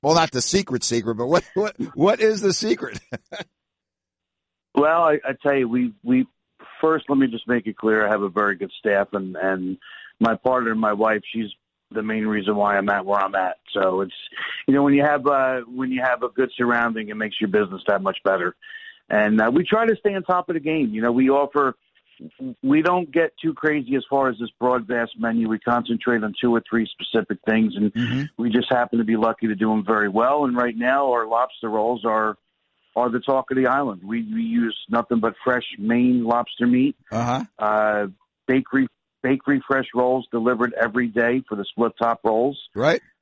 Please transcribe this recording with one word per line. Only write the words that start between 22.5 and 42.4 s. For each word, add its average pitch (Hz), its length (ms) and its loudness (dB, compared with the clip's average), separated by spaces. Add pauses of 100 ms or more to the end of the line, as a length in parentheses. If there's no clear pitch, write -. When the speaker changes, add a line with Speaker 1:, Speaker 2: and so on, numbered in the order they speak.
Speaker 2:
we 262 200 4
don't 180 280 0
get 160 220 2 (100)
too 160 120 -2
crazy 147 420 -2
as 127 140 -2
far 135 180 2
as 117 100 -4
this 113 120 -8 (100)
broad, 123 260 0
vast 117 320 -4
menu. 113 300 0
We 110 100 0
concentrate 117 640 -2
on 107 160 -6
two 120 160 2
or 113 140 2
three 110 180 0
specific - 600 -4
things, 110 300 2
and 104 180 0
Speaker 1:
Mm-hmm. 120 280 -2 (140)
Speaker 2:
we 117 140 -2
just 117 200 0
happen 120 280 0
to 113 80 2
be 113 100 0
lucky 113 300 0
to 107 80 0
do 110 180 0
'em 107 140 0
very 104 240 2
well. 127 340 2
And 127 100 0
right 120 220 -2
now, 131 360 0
our 117 140 0
lobster 117 440 -2
rolls 110 340 -2
are, 110 320 0 (600)
are 120 140 2
the 117 100 -2
talk 135 300 0
of 131 80 0
the 131 80 2
island. 123 360 -2
We, 113 200 -6
we 110 200 -4
use 117 320 0 (140)
nothing 117 320 0
but 107 140 0 (100)
fresh 123 200 0 (140)
Maine 120 460 2
lobster 120 420 -2
meat. 127 300 2 (160)
Speaker 1:
Uh-huh. 123 320 -2 (140)
Speaker 2:
Uh, 107 480 0 (420)
bakery, 131 400 0 (340)
bakery 135 460 0
fresh 135 260 0
rolls 123 380 0
delivered 120 400 0
every 117 360 0
day 120 380 0
for 107 100 -8
the 101 100 -6
split 113 320 -2
top 117 260 0
rolls. 117 340 0 (160)